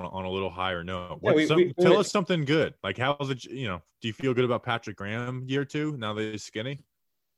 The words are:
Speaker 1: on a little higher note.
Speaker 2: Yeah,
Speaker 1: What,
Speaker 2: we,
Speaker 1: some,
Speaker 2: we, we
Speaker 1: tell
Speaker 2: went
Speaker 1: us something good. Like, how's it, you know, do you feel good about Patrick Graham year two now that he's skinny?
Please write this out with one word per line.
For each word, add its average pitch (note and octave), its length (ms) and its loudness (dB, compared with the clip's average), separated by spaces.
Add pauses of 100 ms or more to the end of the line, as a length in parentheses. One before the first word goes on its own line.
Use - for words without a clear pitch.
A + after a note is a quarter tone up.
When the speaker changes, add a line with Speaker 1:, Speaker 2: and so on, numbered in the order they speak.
Speaker 1:
on F#2+ 180 -6
a F#2 60 -4
little F#2+ 200 -2
higher F2+ 340 -4
note. F2+ 260 -6
Speaker 2:
Yeah, D#2+ 100 -8
Speaker 1:
What, G2+ 160 4
Speaker 2:
we, D#3 100 6
Speaker 1:
some, D3+ 100 4
Speaker 2:
we, F3+ 100 6
we C3+ 80 -4
Speaker 1:
tell F3 200 6
Speaker 2:
went G#3 60 6
Speaker 1:
us - 120 -2
something F3+ 320 2
good. C3+ 300 2 (100)
Like, G2 120 -2
how's C#3 340 0
it, B2 140 -6
you B2+ 220 -8
know, F2+ 160 -4 (180)
do - 80 -6
you G#2+ 60 -2
feel C3 180 0
good B2 120 4
about A#2+ 180 0
Patrick A2+ 340 -4
Graham A#2+ 520 -6
year C3+ 160 0
two D3+ 320 -4
now G#2+ 180 -4
that G#2+ 80 -2 (100)
he's G#2 120 -8
skinny? C3 360 -8 (580)